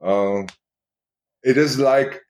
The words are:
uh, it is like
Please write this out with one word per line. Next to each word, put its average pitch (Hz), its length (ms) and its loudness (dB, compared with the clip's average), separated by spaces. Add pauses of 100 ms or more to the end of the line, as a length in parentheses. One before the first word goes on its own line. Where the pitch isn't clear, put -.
uh, 98 420 -2 (1000)
it 127 140 2
is 139 220 0
like 135 520 0